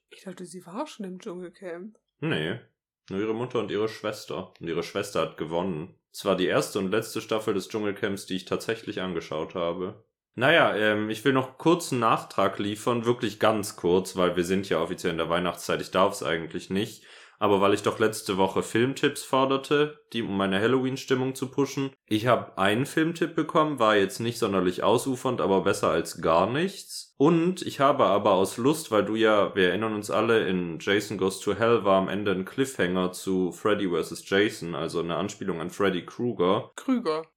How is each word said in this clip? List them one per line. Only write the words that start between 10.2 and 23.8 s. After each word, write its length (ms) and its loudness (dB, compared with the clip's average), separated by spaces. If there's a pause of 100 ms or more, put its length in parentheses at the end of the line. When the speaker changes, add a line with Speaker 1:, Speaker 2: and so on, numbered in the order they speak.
Speaker 2:
Naja, 420 4
ähm, 340 2
ich 160 -8
will 80 4
noch 240 -2
kurz 340 2
einen 100 0
Nachtrag 560 0
liefern, 480 -2
wirklich 320 0
ganz 380 2
kurz, 400 2
weil 220 2
wir 80 2
sind 240 0
ja 120 2
offiziell 300 -2
in 60 -4
der 120 -2
Weihnachtszeit, 520 -2
ich 100 -8
darf's 320 2
eigentlich 460 -4
nicht. 340 -4 (340)
Aber 220 4
weil 140 6
ich 80 0
doch 180 0
letzte 380 0
Woche 240 2
Filmtipps 640 0
forderte, 760 0 (140)
die, 80 -2
um 160 -4
meine 240 2
Halloween-Stimmung 720 0
zu 160 -6
pushen. 420 -2 (140)
Ich 220 -2
hab 320 0
einen 260 2
Filmtipp 500 -2
bekommen, 440 0
war 160 6